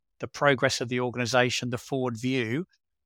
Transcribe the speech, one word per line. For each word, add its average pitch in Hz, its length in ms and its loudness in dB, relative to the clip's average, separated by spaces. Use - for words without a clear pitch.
the 120 80 -6
progress 139 540 2
of 120 80 -4
the 123 100 0
organization, 123 720 2
the 120 80 -4
forward 127 400 -4
view, 127 480 -2